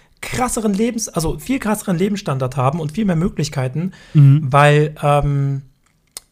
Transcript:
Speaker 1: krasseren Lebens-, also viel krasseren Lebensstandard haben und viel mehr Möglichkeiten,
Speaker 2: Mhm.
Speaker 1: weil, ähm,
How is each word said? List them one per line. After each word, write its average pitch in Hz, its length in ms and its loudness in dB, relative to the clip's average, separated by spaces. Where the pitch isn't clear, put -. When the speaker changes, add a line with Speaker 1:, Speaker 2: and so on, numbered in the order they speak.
Speaker 1:
krasseren 233 540 -2
Lebens-, 226 340 -2
also 160 320 -4
viel 262 200 -4
krasseren 208 380 -2
Lebensstandard 156 600 -2
haben 143 240 0
und 151 100 -6
viel 220 140 -2
mehr 185 100 0
Möglichkeiten, 156 800 -4
Speaker 2:
Mhm. 143 260 8
Speaker 1:
weil, 147 500 4
ähm, 143 600 0